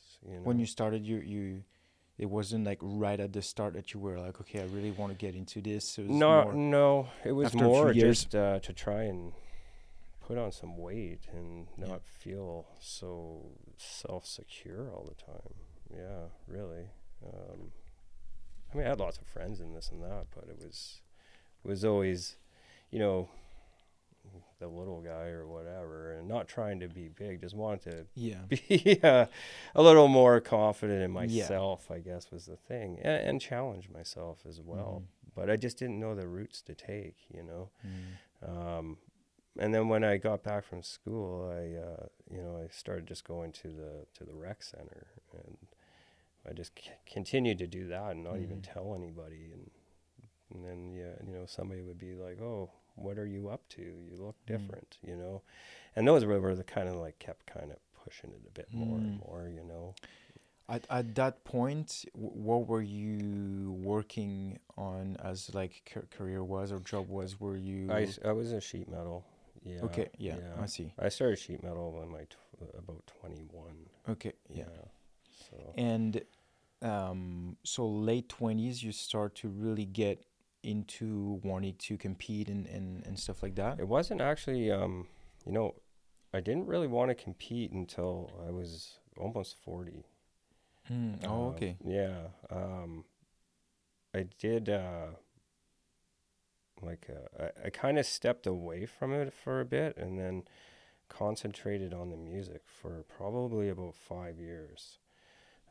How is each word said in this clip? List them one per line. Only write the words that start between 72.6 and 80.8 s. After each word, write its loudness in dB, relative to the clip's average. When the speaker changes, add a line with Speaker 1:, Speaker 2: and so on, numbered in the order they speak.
Speaker 1:
about -14
twenty-one. -16
Speaker 2:
Okay, -6
yeah. -10
Speaker 1:
Yeah, -16
so. -18
Speaker 2:
And, 2
um, -4
so -2
late 2
twenties, 0
you -4
start -2
to -6
really -2
get 0
into -4